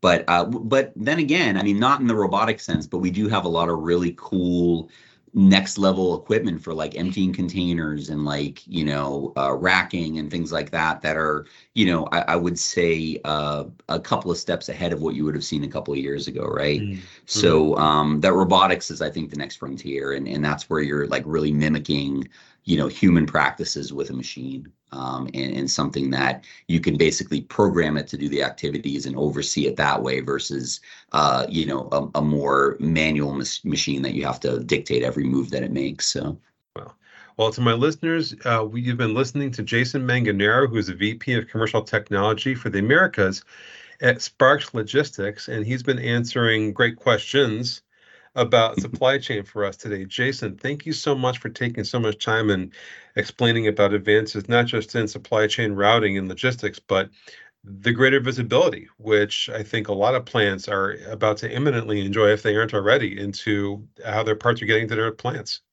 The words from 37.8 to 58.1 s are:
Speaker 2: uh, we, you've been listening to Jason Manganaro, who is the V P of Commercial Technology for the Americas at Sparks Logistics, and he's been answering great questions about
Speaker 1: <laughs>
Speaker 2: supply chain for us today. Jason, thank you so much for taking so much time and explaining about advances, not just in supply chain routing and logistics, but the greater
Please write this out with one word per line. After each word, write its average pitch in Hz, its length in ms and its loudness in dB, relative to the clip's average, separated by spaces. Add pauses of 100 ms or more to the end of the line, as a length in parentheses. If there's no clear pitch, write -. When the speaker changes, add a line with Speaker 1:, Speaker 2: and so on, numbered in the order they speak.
Speaker 2:
uh, 113 260 2
we, 117 120 -6
you've 123 160 -2
been 110 160 0
listening 135 380 -2
to 120 100 -8
Jason 123 440 -2
Manganaro, 117 600 4
who 113 80 -2
is 98 120 -2
the 92 60 -6
V 104 200 -2
P 123 200 -4
of 113 140 -2
Commercial 110 340 0
Technology 107 720 0
for 120 140 -6
the 98 100 -2
Americas 107 640 2 (600)
at 123 180 4
Sparks - 540 4
Logistics, 110 720 -2
and 113 160 -4
he's 127 180 -4
been 127 160 0
answering 117 760 2
great 113 240 2
questions 120 840 0 (540)
about 120 460 4
Speaker 1:
<laughs> - 0 -
Speaker 2:
supply 131 380 2
chain 113 240 -4
for 104 220 -4
us 98 120 -4
today. 101 280 -8
Jason, 120 520 -4
thank 143 280 -6
you 160 80 -6
so 147 220 0
much 127 240 0
for - 100 -8
taking 120 360 -4
so 123 140 -4
much 110 240 -2
time 110 280 2
and 95 220 0 (440)
explaining 113 520 2
about 101 240 4
advances, 104 560 2
not 120 160 4
just 117 300 -4
in 117 120 0
supply 107 400 0
chain 107 260 0
routing 101 440 4
and 95 140 -4
logistics, 117 480 -4
but 95 320 0 (520)
the 101 300 -2
greater 131 280 4